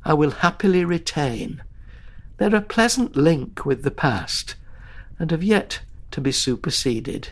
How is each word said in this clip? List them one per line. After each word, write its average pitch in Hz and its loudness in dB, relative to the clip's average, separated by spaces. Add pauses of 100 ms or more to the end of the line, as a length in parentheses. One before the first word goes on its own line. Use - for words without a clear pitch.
I 160 4
will 147 4
happily 180 2
retain. 147 -2 (760)
They're 214 4
a 208 4
pleasant 233 2
link 147 2
with 131 0
the 139 2
past, - -2 (640)
and 165 0
have 165 0
yet - 2 (300)
to - -6
be 135 2
superseded. 120 -2